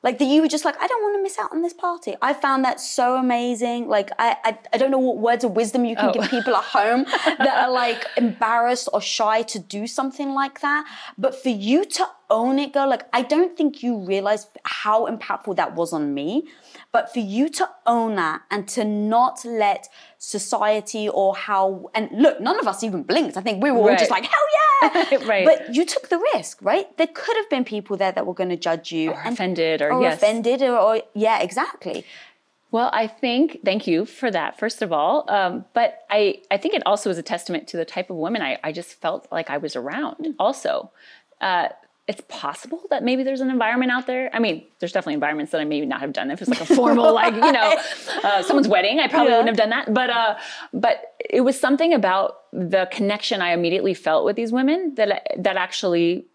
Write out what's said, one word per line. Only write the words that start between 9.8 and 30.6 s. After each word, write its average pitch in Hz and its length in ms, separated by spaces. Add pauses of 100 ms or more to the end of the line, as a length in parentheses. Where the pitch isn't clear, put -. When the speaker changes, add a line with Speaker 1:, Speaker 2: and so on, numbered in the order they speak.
Speaker 1:
something 269 480
like 277 260
that. 294 260 (300)
But 262 240
for 262 100
you 233 340
to 370 240 (220)
own 247 280
it, 285 140
girl, 277 160
like, 240 240
I 247 100
don't 330 340
think 294 280
you 240 140
realize 196 500 (160)
how - 420
impactful 214 480
that 165 220
was 170 160
on 147 220
me. 190 340 (420)
But - 220
for 247 80
you 220 300
to - 200 (160)
own 226 300
that 160 340
and 202 180
to 226 160
not 214 600
let 214 440 (300)
society 214 880
or 196 280
how, 190 580
and 220 180
look, 262 280
none 311 180
of 320 80
us 190 160
even 185 200
blinked. 247 340
I 190 40
think 202 220
we 285 80
were 240 100 (100)
all 196 60
just 170 140
Speaker 2:
Right. 196 120
Speaker 1:
like, - 100
"Hell 605 200
yeah." 605 60 (240)
Speaker 2:
<laughs> 277 500
Right. 196 140
Speaker 1:
But 311 280
you 320 120
took - 220
the 339 100 (160)
risk, - 260
right? 311 360
There - 100
could 440 300
have 415 120
been 262 160
people 208 320
there 190 160
that 185 140
were 180 80
gonna 180 220
judge 165 360
you 160 200
Speaker 2:
Or - 120
Speaker 1:
and 170 100
Speaker 2:
offended 165 460
or, 151 120
Speaker 1:
or 254 100
Speaker 2:
yes. 160 140
Speaker 1:
offended 226 460